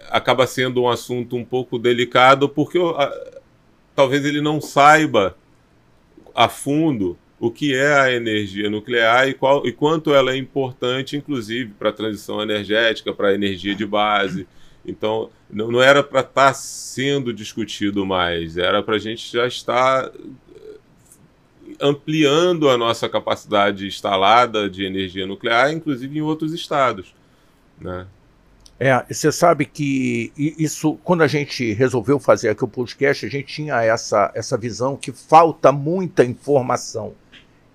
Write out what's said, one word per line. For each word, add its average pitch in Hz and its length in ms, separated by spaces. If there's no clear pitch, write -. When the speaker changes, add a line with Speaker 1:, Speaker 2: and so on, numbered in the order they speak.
Speaker 1:
acaba 123 380
sendo 127 360
um 120 60
assunto 120 460
um 120 80
pouco 127 340
delicado, 123 720
porque 147 300
o, 175 140
a, 147 200
talvez 139 300
ele 147 160
não 151 220
saiba 143 720
a 117 140
fundo 135 720
o 117 80
que 143 240
é 139 200
a 135 180
energia 104 580
nuclear 117 580
e 135 60
qual, 139 320
e - 60
quanto 156 420
ela 131 180
é 131 60
importante, 131 800
inclusive, 120 580
pra 107 180
transição 104 500
energética, 107 720
pra 101 200
energia 98 400
de 101 120
base. 101 600
Então, 110 440
não, 110 220
não 120 100
era 139 220
pra 131 180
tá 131 320
sendo 131 800
discutido 101 720
mais, 87 520
era 92 260
pra 110 140
gente 110 340
já 120 160
estar 127 640
ampliando 151 880
a 123 80
nossa 117 300
capacidade 101 800
instalada 104 840
de 95 140
energia 95 420
nuclear, 117 460
inclusive 147 460
em 156 40
outros 156 300
estados, 131 640
né? 92 260
Speaker 2:
É, 127 320
você 147 220
sabe 156 340
que 127 720
i-, 151 200
isso, 156 460
quando 175 180
a 151 60
gente 135 440
resolveu 123 480
fazer 113 300
aqui 107 160
o - 20
podcast, 131 580
a 107 40
gente 139 160
tinha 147 360
essa, 113 520
essa 113 240
visão 113 400
que - 160
falta 156 580
muita 147 540
informação. 123 880